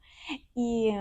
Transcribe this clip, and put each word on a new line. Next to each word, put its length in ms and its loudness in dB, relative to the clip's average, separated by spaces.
І 460 2